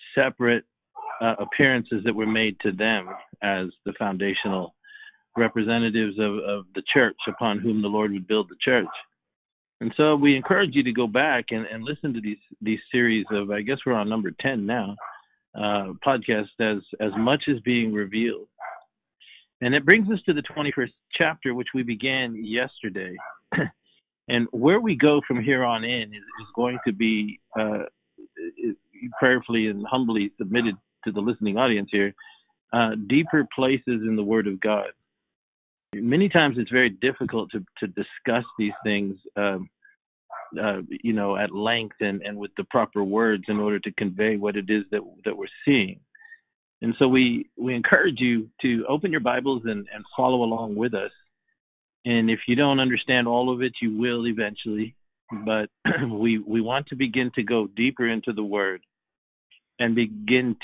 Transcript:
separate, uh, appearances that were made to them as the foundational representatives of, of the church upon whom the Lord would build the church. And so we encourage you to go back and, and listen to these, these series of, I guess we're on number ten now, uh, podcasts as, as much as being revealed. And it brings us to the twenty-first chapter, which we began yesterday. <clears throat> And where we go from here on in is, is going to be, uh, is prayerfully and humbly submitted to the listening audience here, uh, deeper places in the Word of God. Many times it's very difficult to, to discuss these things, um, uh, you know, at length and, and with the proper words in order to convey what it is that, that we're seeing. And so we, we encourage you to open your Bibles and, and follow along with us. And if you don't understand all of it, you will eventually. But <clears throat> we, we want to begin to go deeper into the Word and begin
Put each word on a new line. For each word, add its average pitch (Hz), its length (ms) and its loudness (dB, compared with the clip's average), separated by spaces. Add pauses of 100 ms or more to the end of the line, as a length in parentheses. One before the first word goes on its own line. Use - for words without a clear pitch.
(140)
separate, 123 500 2 (560)
uh, 113 180 2
appearances 117 640 0
that 113 100 2
were 110 120 -2
made 110 340 0
to 104 120 0
them 101 360 0 (340)
as 98 240 -2 (180)
the 98 140 -6
foundational 98 760 -2 (640)
representatives 113 800 0
of, 107 200 0
of 101 260 -4 (100)
the 95 80 -6 (100)
church 120 240 4 (120)
upon 107 300 -2
whom 107 220 0
the 101 80 -2
Lord 104 240 0
would 92 140 -6
build 107 220 0
the - 120 -20
church. 123 280 2 (920)
And 117 160 -4
so 151 200 6
we 143 200 6
encourage 180 380 0
you 139 80 4
to 123 100 0
go 120 140 2
back 123 440 0
and, 113 160 -4
and 113 180 -10
listen 147 300 -6
to 113 60 -6
these, 104 180 -6 (220)
these 107 200 0 (100)
series 113 400 2
of, 101 200 -2
I 104 120 -2
guess 135 240 -4
we're 127 80 2
on 104 140 0
number 107 320 -2
ten 120 260 -2
now, 104 300 -2 (580)
uh, 104 380 -2 (120)
podcasts 113 440 0 (120)
as, 107 220 0 (180)
as 107 160 0
much 127 320 2
as 131 120 0
being 117 340 2
revealed. 107 540 -2 (1120)
And 123 140 2
it 147 100 2
brings 196 260 8
us 208 160 0
to 175 60 4
the 147 100 0
twenty-first 139 500 -4 (220)
chapter, 156 400 0
which 123 180 -4
we 127 120 -2
began 120 600 -2
yesterday. 104 720 -6 (400)
<clears throat> - 40 0 (720)
And 120 200 2
where 143 280 4
we 220 160 2
go 147 320 6
from 123 160 0
here 127 220 2
on 113 200 0
in 120 180 -2
is, 107 180 -12 (220)
is 104 120 -16
going 123 320 -2
to 117 60 2
be, 107 480 0 (180)
uh, 107 260 -2 (760)
is 113 180 -4 (420)
prayerfully 117 500 2
and 104 220 -4
humbly 113 460 0
submitted 110 400 0 (300)
to 107 60 -2
the 101 100 -4
listening 107 340 -2
audience 110 340 2
here, 101 240 0 (600)
uh, 117 160 2 (180)
deeper 147 460 2
places 131 520 0
in 110 100 0
the 107 60 0
Word 104 240 2
of 95 140 -4
God. 104 280 0 (1080)
Many 127 340 2
times 147 300 4
it's 117 120 -4
very 123 200 4
difficult 117 640 -2
to, 101 120 -8 (140)
to 107 80 -4
discuss 117 580 -4 (140)
these 104 160 0 (100)
things, 101 320 0 (180)
um, 98 360 -2 (920)
uh, 98 200 -2 (200)
you 113 120 0
know, 101 240 0
at 98 160 -4
length 110 460 -2
and, 101 200 -2
and 104 160 -10
with 101 220 -10
the 95 60 -6
proper 107 380 0
words 104 460 2
in 104 80 -2
order 104 220 0
to 98 140 -6
convey 104 440 0
what 101 200 -2
it 98 120 -4
is 104 220 2
that, 104 100 -2 (240)
that 104 140 -4
we're 98 80 -8 (180)
seeing. 107 360 2 (800)
And 113 160 0
so 135 100 6
we, 127 480 4
we 123 180 -4
encourage 120 460 -2
you 117 300 0 (100)
to 117 300 -2
open 156 200 -2
your 151 120 -2
Bibles 127 420 -2
and, 104 300 -6
and 107 100 -16 (100)
follow 127 280 2
along 113 340 -2
with 113 160 -2
us. 101 200 -4 (920)
And 117 260 4
if 110 160 2
you 120 80 2
don't 139 240 4
understand 127 480 2
all 123 260 2
of 123 80 -4
it, 127 120 -2 (100)
you 107 160 0
will 120 280 0
eventually. 107 680 -4 (500)
But 110 240 0 (160)
<clears throat> 131 240 0
we, 110 300 2
we 107 220 -2
want 127 260 -2
to 139 100 -10
begin 123 380 0
to 123 80 -2
go 107 240 0
deeper 117 420 0
into 113 240 -2
the 107 120 -4
Word 98 360 -2 (1000)
and 117 160 2
begin 117 680 0